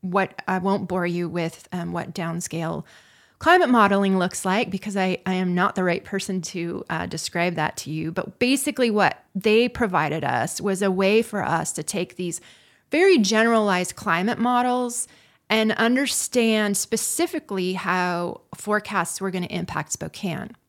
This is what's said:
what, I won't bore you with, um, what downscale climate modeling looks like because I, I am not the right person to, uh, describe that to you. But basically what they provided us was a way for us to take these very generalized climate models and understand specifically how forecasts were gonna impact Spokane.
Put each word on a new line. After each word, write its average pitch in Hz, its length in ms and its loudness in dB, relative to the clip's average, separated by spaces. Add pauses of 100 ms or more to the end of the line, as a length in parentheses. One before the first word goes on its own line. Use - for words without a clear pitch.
what, 185 440 -2
I 185 120 0
won't 196 300 0
bore 180 180 -2
you 175 200 -2
with, 165 460 -4
um, 170 200 -6
what 170 220 -6
downscale 165 720 -6 (540)
climate 339 320 6
modeling 202 480 4
looks 175 260 -2
like 190 260 0
because 196 240 -6
I, 185 300 0
I 190 80 0
am 185 220 0
not 180 200 2
the 185 100 0
right 175 200 0
person 190 380 -4
to, 170 480 -6
uh, - 160 -4
describe 170 480 -2
that 165 240 -2
to - 120 -10
you. 160 220 -4
But - 280 -6
basically 254 500 2
what 202 340 2 (100)
they 220 360 4
provided 160 520 0
us 127 380 -2
was 190 220 -2
a 196 80 2
way 196 320 4
for 208 200 -4
us 160 300 -2
to 160 100 -6
take 185 340 -6
these 175 260 -6 (480)
very 359 260 6
generalized 214 800 4
climate 185 420 0
models 247 720 0 (400)
and 220 240 2
understand 226 1040 2
specifically 208 960 -4
how 180 680 -2 (120)
forecasts 208 640 -2
were 190 120 -4
gonna 180 160 -4
impact 170 460 -6
Spokane. - 640 -8 (140)